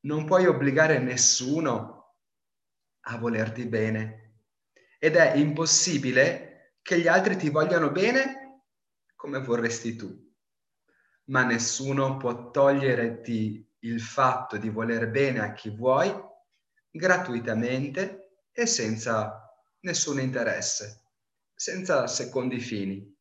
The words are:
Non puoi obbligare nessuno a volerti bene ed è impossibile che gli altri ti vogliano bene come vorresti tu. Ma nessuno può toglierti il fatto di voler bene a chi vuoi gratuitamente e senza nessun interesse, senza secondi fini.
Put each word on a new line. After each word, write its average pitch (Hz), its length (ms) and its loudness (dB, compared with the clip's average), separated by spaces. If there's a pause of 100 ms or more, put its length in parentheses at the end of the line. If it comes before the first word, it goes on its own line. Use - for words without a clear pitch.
Non 151 180 -2
puoi 185 220 6
obbligare 147 540 4
nessuno 123 1160 0 (840)
a 117 160 -10
volerti 113 480 -2
bene 110 720 -4 (600)
ed 156 200 4
è 139 180 6
impossibile 147 1500 0
che 170 200 2
gli 165 80 4
altri 185 260 4
ti 156 140 -2
vogliano 156 420 2
bene 254 720 -2 (520)
come 135 280 -8
vorresti 117 560 -2
tu. 98 240 -14 (1040)
Ma 131 200 2
nessuno 135 720 0
può 120 340 -6
toglierti 120 1300 0
il 117 220 -6
fatto 127 560 0
di 110 100 -6
voler 113 420 -2
bene 131 300 0
a 104 140 -4
chi - 160 -12
vuoi 131 440 0 (760)
gratuitamente 131 1500 -2 (100)
e 240 140 -2
senza 110 840 -2 (300)
nessun 151 400 -4
interesse, 110 840 -4 (520)
senza 180 520 -2
secondi 123 520 -4
fini. 98 500 -6 (120)